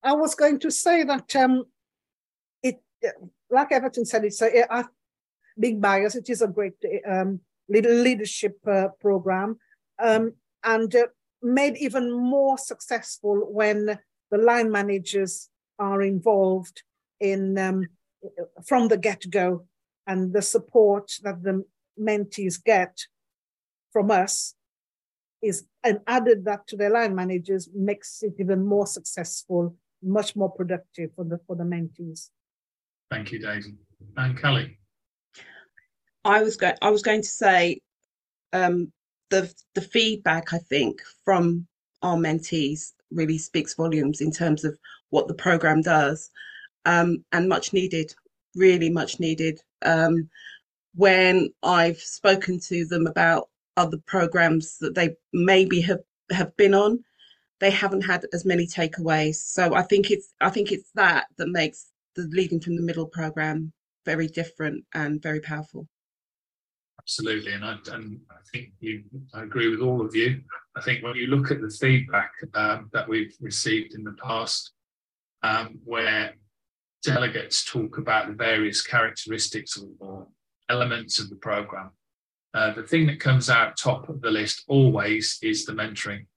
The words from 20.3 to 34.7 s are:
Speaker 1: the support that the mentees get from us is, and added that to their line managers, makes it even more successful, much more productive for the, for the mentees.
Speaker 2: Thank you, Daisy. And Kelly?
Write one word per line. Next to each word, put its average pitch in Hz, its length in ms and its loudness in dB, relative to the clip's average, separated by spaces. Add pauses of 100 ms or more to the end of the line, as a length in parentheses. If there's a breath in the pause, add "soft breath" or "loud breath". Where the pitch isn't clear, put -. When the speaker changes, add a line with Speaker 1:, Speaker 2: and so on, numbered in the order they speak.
Speaker 1:
the 202 100 0
support 208 680 2 (100)
that 190 200 -8
the 190 220 -2 (340)
mentees 208 640 -4
get 185 440 2 (840)
from 208 180 2
us - 440 0 (880)
is, 202 220 -4 (180)
and 208 240 0
added 233 380 4
that 202 220 -4
to 214 100 -14
their 202 140 2
line 220 240 2
managers, 185 600 -4
makes 202 480 -4
it 202 160 -4
even 190 260 0
more 202 220 2
successful, 175 880 -6 (280)
much 202 340 -2
more 196 140 0
productive 180 680 -8
for 180 80 -8
the, 170 220 -6
for 180 100 -8
the 170 80 -6
mentees. 170 640 -8 (840)
Speaker 2:
Thank 107 220 -10
you, 110 60 -12
Daisy. 104 360 -10 (420)
And 127 220 -2
Kelly? 135 400 -2 (1500 loud breath)